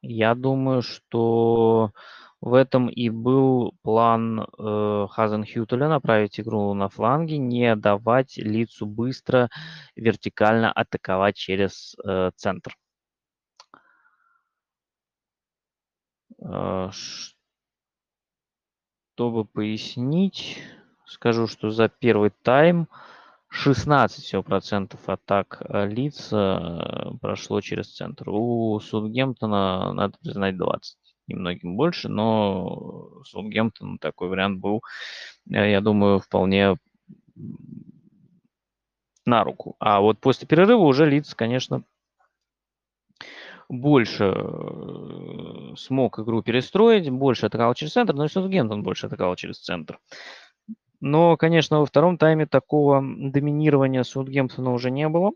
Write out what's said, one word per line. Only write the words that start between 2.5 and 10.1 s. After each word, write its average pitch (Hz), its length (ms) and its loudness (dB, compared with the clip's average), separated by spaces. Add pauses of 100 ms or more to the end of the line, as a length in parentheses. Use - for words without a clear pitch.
этом 127 360 4
и 120 200 -2
был 127 720 2
план, 113 600 2
э, 104 680 -4
Хазенхютеля 113 760 -2
направить 113 540 0
игру 104 320 -2
на 98 160 -2
фланге, 151 480 -2
не 120 400 0
давать 113 600 0
Лидсу 110 480 -4
быстро 120 640 -2 (460)
вертикально 110 760 2